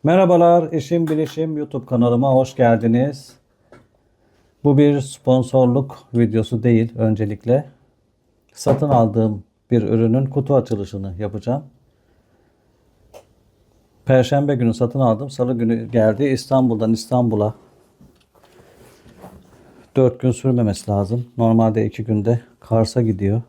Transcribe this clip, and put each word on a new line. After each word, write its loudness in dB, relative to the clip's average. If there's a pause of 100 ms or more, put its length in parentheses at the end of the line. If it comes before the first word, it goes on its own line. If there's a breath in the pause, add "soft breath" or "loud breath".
Merhabalar, 4
İşim -2
Bilişim -4
YouTube -8
kanalıma 2
hoş 0
geldiniz. 0 (1300)
Bu 4
bir 4
sponsorluk 0
videosu 0
değil 2
öncelikle. -2 (880)
Satın -2
aldığım 0 (280)
bir 2
ürünün 0
kutu -2
açılışını -4
yapacağım. -8 (2500)
Perşembe 2
günü 0
satın -4
aldım. 0
Salı -4
günü -4
geldi. 2
İstanbul'dan 0
İstanbul'a -2 (2500 loud breath)
dört 2
gün 0
sürmemesi -2
lazım. -2 (120)
Normalde 2
iki -8
günde -2 (180)
Kars'a -2
gidiyor. -2